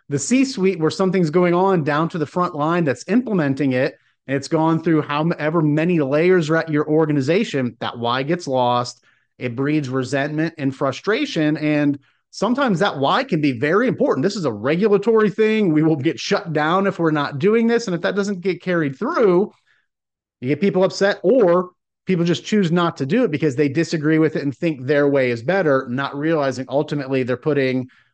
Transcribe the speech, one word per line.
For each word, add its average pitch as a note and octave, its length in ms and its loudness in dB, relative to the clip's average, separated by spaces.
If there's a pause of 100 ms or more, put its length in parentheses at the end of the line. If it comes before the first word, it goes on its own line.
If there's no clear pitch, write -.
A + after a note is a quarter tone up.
the C#3 100 -2
C-suite G3+ 600 0
where D#3 120 0
something's F#3 400 0
going F3 220 2
on F#3 320 2
down D3+ 260 0
to F3+ 80 -8
the D3+ 80 -2
front F3+ 280 -4
line D#3+ 300 0
that's C3 240 -2
implementing D#3+ 640 0
it. C3 240 -2 (300)
And C3+ 100 -4
it's C3+ 120 -6
gone D#3+ 340 2
through D#3+ 200 2
however D#3 580 -2
many D#3 400 2
layers D#3 480 2
are D#3+ 80 2
at E3 120 -2
your D3 200 0
organization. D3+ 920 0
That A2 180 -8
why A#2+ 240 -2
gets F3 240 -4
lost. B2 560 0 (360)
It A#2+ 180 -6
breeds C#3+ 320 -2
resentment C#3+ 680 -2
and C3+ 160 -2
frustration. D#3 840 -2
And D3 420 0 (320)
sometimes A#3 480 0
that F#3+ 200 0
why E3+ 260 2
can F3+ 160 -2
be C#3 180 0
very F3+ 300 2
important. A3 340 0
This G#3 140 -2
is F#3 80 -6
a B2+ 80 0
regulatory G3+ 760 2
thing. G#3+ 440 2
We D3+ 100 4
will D#3+ 140 4
get D3 240 -2
shut - 320 -2
down D#3+ 340 2
if F#3 140 -2
we're E3 100 2
not C#3+ 300 -2
doing A3 260 4
this. A#3 220 0
And F3 80 -2
if E3+ 60 -6
that F#3+ 120 -2
doesn't G3 280 -4
get F3+ 200 -4
carried D#3+ 340 -2
through, G#3 540 2 (880)
you B2 80 -6
get C#3+ 120 -2
people F#3+ 240 2
upset, G3 380 0
or F3+ 480 4 (360)
people F3 180 0
just E3+ 200 0
choose G3+ 260 2
not E3+ 280 2
to C#3 80 -4
do A3+ 180 0
it F#3+ 60 -2
because D3 260 -2
they D3 120 2
disagree D#3 500 0
with D#3 180 2
it D3+ 60 -4
and C#3 140 -4
think C#3 300 -4
their D3 220 2
way C3+ 220 2
is A#2 120 -4
better, C#3+ 480 0
not C#3 260 -4
realizing C#3+ 520 -2
ultimately C3+ 540 -2
they're B2 140 -2
putting C3 520 -2 (260)